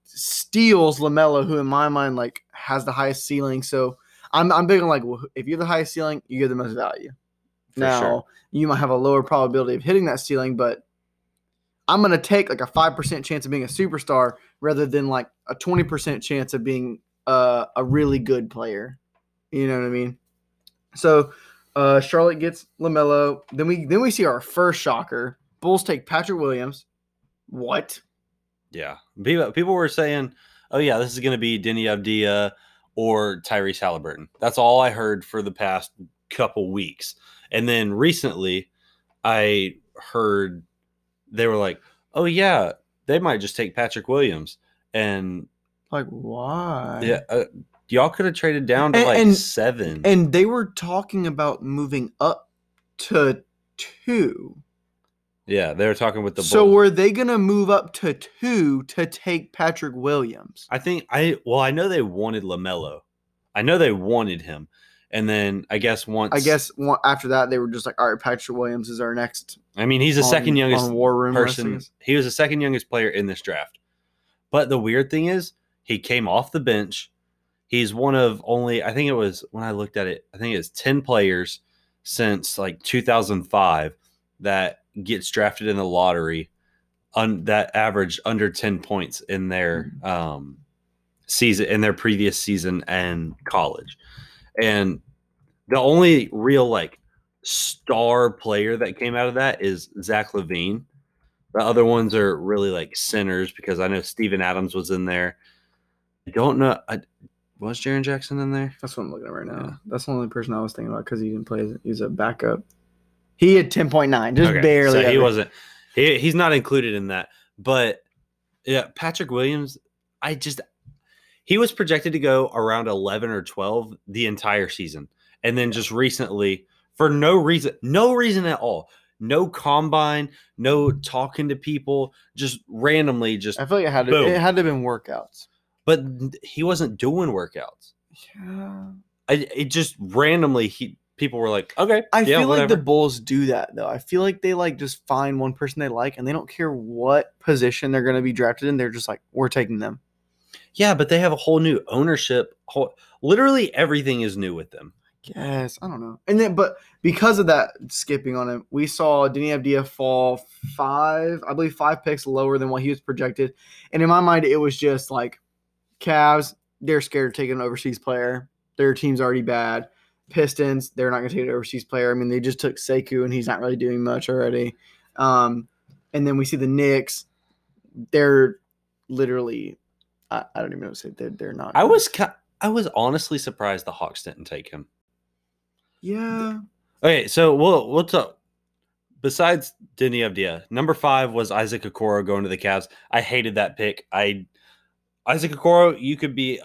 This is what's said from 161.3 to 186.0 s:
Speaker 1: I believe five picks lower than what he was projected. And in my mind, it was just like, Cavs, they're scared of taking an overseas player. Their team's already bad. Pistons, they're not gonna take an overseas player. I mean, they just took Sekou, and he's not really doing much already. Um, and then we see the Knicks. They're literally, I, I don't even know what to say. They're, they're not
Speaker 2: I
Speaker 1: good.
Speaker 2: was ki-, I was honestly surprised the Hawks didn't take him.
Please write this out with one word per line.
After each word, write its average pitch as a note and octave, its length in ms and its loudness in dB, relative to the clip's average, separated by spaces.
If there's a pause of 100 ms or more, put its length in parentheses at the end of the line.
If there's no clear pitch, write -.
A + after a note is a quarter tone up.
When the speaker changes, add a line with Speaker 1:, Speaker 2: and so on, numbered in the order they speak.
Speaker 1:
I C#3+ 60 -6
believe D#3 220 -2
five D#3 280 0
picks D3+ 240 -4
lower C3+ 300 2
than C3 120 -2
what C3 120 -2
he C3+ 80 -2
was C3+ 100 -4
projected. C3 540 -4 (400)
And D#3+ 100 2
in E3 60 4
my F3 100 6
mind, E3+ 240 4
it D3 140 4
was C#3+ 200 2
just C3+ 340 0
like, A#2+ 280 -6 (640)
Cavs, D3+ 540 4 (260)
they're D3 180 2
scared C3+ 320 -2
of - 40 -14
taking B2+ 200 -4
an B2+ 60 -4
overseas B2 380 -6
player. B2 500 -4 (260)
Their C3+ 180 4
team's C3 280 -2
already B2+ 220 0
bad. A#2 440 -2 (420)
Pistons, C#3 600 0
they're B2+ 220 -2
not B2 60 0
gonna B2 120 -6
take E3+ 140 -4
an B2+ 60 -4
overseas B2 360 -6
player. B2 260 0
I B2 40 0
mean, B2 120 -2
they B2 140 -2
just C3 180 -2
took C3+ 160 -2
Sekou, C3 480 -2
and B2+ 100 -4
he's B2 140 -4
not A2+ 140 -2
really B2 160 -2
doing B2 260 -2
much A#2+ 240 -4
already. B2 480 -2 (400)
Um, B2 540 2 (440)
and C#3+ 140 0
then C#3 80 0
we C3+ 80 2
see C3+ 140 -2
the C3 100 -2
Knicks. C#3 580 0 (840)
They're C#3 480 4 (480)
literally, B2 680 -4 (540)
I, - 120 -6 (100)
I A2 80 -6
don't A2 100 -8
even F2+ 100 -12
know G2 60 -10
what - 80 -14
to - 120 -18
say. - 80 -16
They're, B2 140 -12
they're - 240 -12
not - 220 -8
Speaker 2:
I E3+ 80 6
Speaker 1:
good. A3 80 6
Speaker 2:
was A4+ 180 6
ki-, G3 140 -4 (360)
I G3+ 80 -2
was A3 280 0
honestly C#3+ 420 0
surprised G2+ 480 -6
the F2+ 80 -10
Hawks - 300 -10
didn't - 220 -18
take - 240 -14
him. D2 180 -16 (1120)